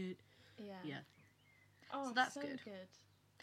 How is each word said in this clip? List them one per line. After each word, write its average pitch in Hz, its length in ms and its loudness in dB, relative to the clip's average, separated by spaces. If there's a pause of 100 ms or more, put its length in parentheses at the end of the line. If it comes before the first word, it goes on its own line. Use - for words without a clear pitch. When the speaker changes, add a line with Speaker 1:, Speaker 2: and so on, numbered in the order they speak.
(100)
Speaker 1:
it." 185 100 -6 (380)
Speaker 2:
Yeah. 202 260 -4
Speaker 1:
Yeah. 139 160 0 (920)
Speaker 2:
Oh, 277 160 2
Speaker 1:
So 247 60 0
that's 254 200 8
Speaker 2:
so 285 60 -2
Speaker 1:
good. 277 240 0
Speaker 2:
good. 190 240 -8 (540)